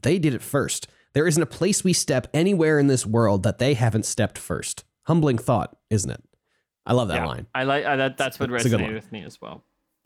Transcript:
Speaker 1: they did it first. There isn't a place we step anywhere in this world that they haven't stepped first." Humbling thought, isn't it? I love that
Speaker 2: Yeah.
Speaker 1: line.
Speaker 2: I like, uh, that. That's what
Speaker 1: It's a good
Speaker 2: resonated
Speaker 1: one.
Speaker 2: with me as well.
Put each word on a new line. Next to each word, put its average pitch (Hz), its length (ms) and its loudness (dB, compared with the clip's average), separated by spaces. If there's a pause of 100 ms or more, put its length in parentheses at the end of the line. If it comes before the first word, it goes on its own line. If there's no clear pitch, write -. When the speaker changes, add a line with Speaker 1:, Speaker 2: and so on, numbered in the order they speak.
Speaker 1:
they 165 180 2
did 156 140 2
it 110 80 -6
first. - 460 -4 (260)
There 147 120 2
isn't 165 160 2
a 156 40 2
place - 400 0
we 180 80 4
step - 400 0
anywhere 160 460 4
in 143 80 6
this 135 180 2
world 104 380 2
that 117 160 0
they 135 160 2
haven't 110 300 0
stepped - 320 -2
first." - 460 -8 (200)
Humbling 151 340 2
thought, 110 400 -2 (120)
isn't 101 220 0
it? - 100 -12 (640)
I - 80 -4
love 123 160 2
that 78 60 -4
Speaker 2:
Yeah. 82 120 -4
Speaker 1:
line. 67 280 -8
Speaker 2:
I 127 80 -2
like, 139 220 0
uh, 139 120 -2
that. 135 200 -2
That's 135 240 -4
what 131 100 -4
Speaker 1:
It's 120 140 0
a 123 40 2
good 113 100 2
Speaker 2:
resonated 95 40 -2
Speaker 1:
one. 110 120 -8
Speaker 2:
with 107 180 -14
me 104 100 -12
as - 180 -20
well. - 220 -16 (420)